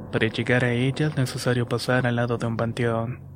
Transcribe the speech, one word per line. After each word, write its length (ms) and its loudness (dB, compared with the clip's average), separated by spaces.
Para 160 2
llegar 380 2
a 80 2
ella 340 0
es 100 -2
necesario 520 0
pasar 360 0
al 120 2
lado 200 0
de 120 -2
un 80 -2
panteón. 800 -2